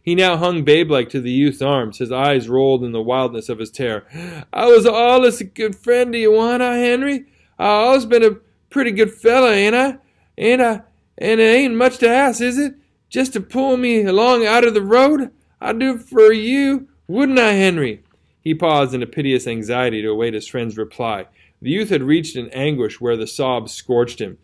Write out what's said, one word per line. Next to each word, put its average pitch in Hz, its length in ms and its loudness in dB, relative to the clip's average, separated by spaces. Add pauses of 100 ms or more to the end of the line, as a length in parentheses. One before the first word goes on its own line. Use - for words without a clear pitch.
He 170 120 -4
now 180 220 2
hung 170 280 -2
babe-like 147 460 2
to 139 100 -6
the 120 100 -8
youth's 139 320 0
arms, 135 360 -2
his 120 140 -8
eyes 131 360 0
rolled 131 360 0
in 120 80 -8
the 113 100 -6
wildness 120 460 -4
of 117 100 -8
his 107 120 -10
terror. 113 360 -8 (460)
I - 140 -2
was 226 200 8
always 240 540 4
a 220 40 -10
good 202 320 -8
friend 247 360 0
to 233 60 -4
you, 220 140 4
wasn't 233 300 2
I, 247 140 -2
Henry? 254 500 -2 (320)
I 175 80 -2
always 226 400 2
been 233 180 4
a 214 140 2 (320)
pretty 269 200 -2
good 214 220 0
fellow, 247 360 2
ain't 208 260 2
I? 262 240 -2 (380)
Ain't 240 240 0
I? 226 220 0 (340)
And 220 240 -2
it 220 40 4
ain't 240 300 2
much 247 240 0
to 233 100 2
ask, 240 320 2
is 247 180 -2
it? 277 160 -4 (340)
Just 262 260 -4
to 214 60 -4
pull 262 360 -2
me 240 260 0
along 226 420 2
out 226 200 2
of 233 100 2
the 208 80 0
road? 262 480 2 (300)
I'd - 180 -6
do 262 180 -2
for 220 360 4
you, 269 560 -2 (180)
wouldn't 262 320 0
I, 220 140 2
Henry? 170 500 -2 (380)
He 160 140 -4
paused 151 380 0
in 127 100 -6
a 117 40 -6
piteous 135 400 -4
anxiety 117 560 -4
to 110 60 -6
await 110 260 -4
his 107 140 -10
friend's 117 280 -8
reply. 110 500 -8 (360)
The - 80 -8
youth 202 200 -4
had 156 120 -2
reached 151 340 -2
an 120 140 -12
anguish 131 500 -6
where 120 160 -2
the 110 100 -8
sobs 123 460 -6
scorched 120 480 -4
him. 98 240 -10